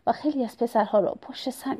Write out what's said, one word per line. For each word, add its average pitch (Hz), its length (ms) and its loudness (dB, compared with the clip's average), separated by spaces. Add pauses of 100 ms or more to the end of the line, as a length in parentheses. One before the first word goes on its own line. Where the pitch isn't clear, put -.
و 233 60 2
خیلی 285 320 0
از - 140 -10
پسرها 220 400 4
را 180 240 2
پشت - 280 -8
سر - 300 -6